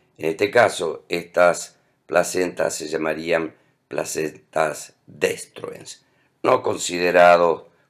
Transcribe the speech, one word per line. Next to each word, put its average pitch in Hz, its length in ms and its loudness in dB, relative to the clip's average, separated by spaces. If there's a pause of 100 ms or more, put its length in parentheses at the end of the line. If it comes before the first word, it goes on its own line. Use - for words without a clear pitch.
(160)
En 80 140 -4
este 101 200 -2
caso, 95 580 0
estas 87 680 0 (300)
placentas 87 680 -2
se 80 120 -10
llamarían 80 640 -4 (340)
placentas 78 1080 -6 (120)
destruens, - 1000 -10 (380)
no 127 180 2
considerados 87 1040 4 (260)